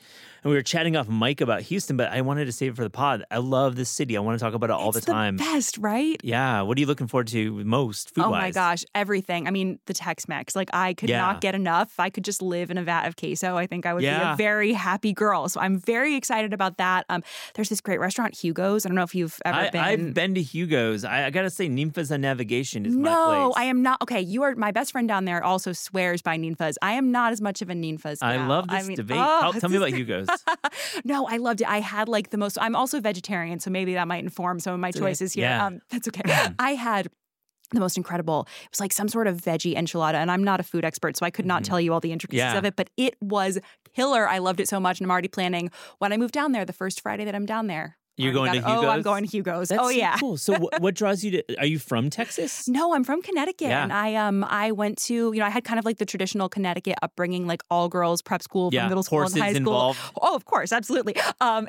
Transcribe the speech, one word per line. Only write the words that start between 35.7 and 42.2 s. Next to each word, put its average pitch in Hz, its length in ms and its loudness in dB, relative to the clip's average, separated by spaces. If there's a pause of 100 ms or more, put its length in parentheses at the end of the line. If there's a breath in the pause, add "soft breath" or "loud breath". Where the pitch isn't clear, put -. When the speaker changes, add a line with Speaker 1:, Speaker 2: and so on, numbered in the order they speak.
Speaker 2:
that's 240 180 -6
okay. 196 140 -8
Speaker 1:
Mm. - 360 2
Speaker 2:
I 254 160 2
had 220 340 0 (640)
the 233 80 2
most 185 160 0
incredible, 165 500 -2 (180 loud breath)
it - 60 -20
was, - 100 -6
like, 196 120 -2
some 208 160 0
sort 226 180 2
of 180 140 2
veggie 165 360 0
enchilada, 160 380 0
and 160 160 0
I'm 190 140 2
not 190 160 2
a - 20 -4
food 170 220 -2
expert, 156 320 -2
so 175 100 -2
I 175 40 0
could 185 160 -4
not 175 160 0
Speaker 1:
Mm-hmm. - 80 -6
Speaker 2:
tell 175 100 2
you 165 120 2
all 165 80 2
the 165 120 -4
intricacies - 260 -4